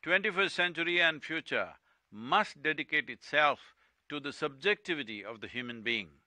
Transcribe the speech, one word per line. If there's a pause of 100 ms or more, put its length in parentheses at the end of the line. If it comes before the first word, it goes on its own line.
Twenty-first
century
and
future (420)
must
dedicate
itself (500)
to
the
subjectivity
of
the
human
being (180)